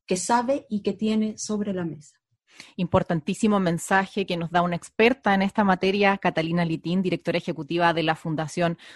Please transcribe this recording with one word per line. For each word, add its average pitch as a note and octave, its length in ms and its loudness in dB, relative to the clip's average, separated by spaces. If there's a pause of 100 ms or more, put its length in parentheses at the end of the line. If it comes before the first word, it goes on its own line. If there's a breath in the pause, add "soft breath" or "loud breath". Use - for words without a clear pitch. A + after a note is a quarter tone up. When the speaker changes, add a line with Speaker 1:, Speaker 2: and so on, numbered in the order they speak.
Speaker 1:
que F#3 120 -2
sabe B3 520 0
y G#3 120 -4
que G3+ 100 -2
tiene G#3+ 460 -2
sobre G#3 360 -4
la F3+ 120 -4
mesa. D3+ 320 -12 (580 loud breath)
Speaker 2:
Importantísimo F#3 840 0
mensaje F#3+ 640 0
que F3+ 100 -4
nos E3 160 -6
da F3 100 4
una F3 140 0
experta A3 580 2
en G3 80 2
esta G3 220 0
materia, G3 540 2
Catalina E3+ 480 0
Litín, E3 360 -2
directora E3+ 360 -2
ejecutiva E3+ 560 0
de E3 100 -2
la D#3 120 0
Fundación E3 600 -4 (180 loud breath)